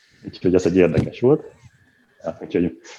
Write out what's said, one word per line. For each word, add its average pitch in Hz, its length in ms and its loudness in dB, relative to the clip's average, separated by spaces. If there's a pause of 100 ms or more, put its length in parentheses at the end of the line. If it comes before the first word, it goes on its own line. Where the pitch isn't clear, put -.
(240)
Úgyhogy - 300 -2
ez 87 120 2
egy 87 100 0
érdekes 85 440 0
volt. 135 220 2 (800)
Ja, 82 160 -10
úgyhogy 90 380 -4 (200)